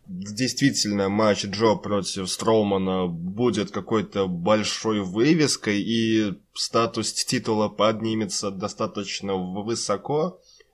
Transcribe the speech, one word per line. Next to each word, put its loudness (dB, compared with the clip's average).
Действительно, 0
матч 2
Джо 2
против -4
Строумана 2
будет -2
какой-то 0
большой 0
вывеской, 2
и 2
статус -2
титула 0
поднимется 0
достаточно -4
в-, -4
высоко. -2